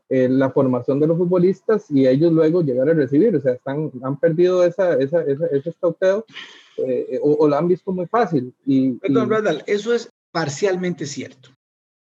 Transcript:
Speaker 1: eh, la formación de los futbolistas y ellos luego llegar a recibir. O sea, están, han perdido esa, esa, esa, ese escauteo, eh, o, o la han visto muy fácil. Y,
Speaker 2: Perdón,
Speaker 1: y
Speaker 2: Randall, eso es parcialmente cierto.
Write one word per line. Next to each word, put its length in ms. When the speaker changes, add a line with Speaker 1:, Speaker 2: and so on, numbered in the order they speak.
Speaker 1:
eh, 200
la 220
formación 480
de 80
los 100
futbolistas 760
y 160
ellos 240
luego 300
llegar 280
a 40
recibir. 420
O 60
sea, 120
están, 380
han 160
perdido 440
esa, 320
esa, 280
esa, 240
ese 220
escauteo, 560
eh, 440
o, 180
o 80
la 100
han 100
visto 240
muy 140
fácil. 480
Y, 280
Speaker 2:
Perdón, 340
Speaker 1:
y 20
Speaker 2:
Randall, 380
eso 260
es 160
parcialmente 720
cierto. 440